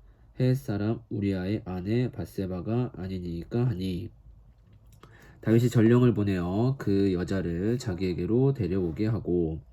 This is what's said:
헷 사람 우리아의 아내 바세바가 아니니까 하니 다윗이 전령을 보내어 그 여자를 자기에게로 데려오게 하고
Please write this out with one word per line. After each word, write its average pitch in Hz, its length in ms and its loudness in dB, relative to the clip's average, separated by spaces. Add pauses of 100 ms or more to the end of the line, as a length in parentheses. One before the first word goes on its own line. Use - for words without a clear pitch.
(400)
헷 127 160 4
사람 107 440 -2 (100)
우리아의 98 560 -2
아내 104 440 -2
바세바가 101 840 -4
아니니까 92 680 -4
하니 92 440 -4 (1300)
다윗이 117 300 4
전령을 120 420 6
보내어 98 680 0
그 98 360 2
여자를 90 640 -2
자기에게로 95 720 0
데려오게 92 540 -2
하고 85 560 0 (100)